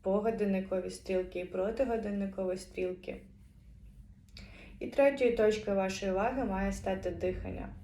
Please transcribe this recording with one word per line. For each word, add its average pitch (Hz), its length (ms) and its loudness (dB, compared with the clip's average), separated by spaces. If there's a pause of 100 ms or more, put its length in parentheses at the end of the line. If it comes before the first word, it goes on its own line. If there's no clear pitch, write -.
погодинникові 190 880 2
стрілки 185 500 -2
і 180 40 -6
протигодинникові 202 1120 0
стрілки. 185 600 -6 (1600)
І - 60 -4
третьою 269 500 4
точкою 214 400 4
вашої 190 360 0
уваги 240 320 2
має 196 280 0
стати 190 380 -2
дихання. 185 580 -4 (160)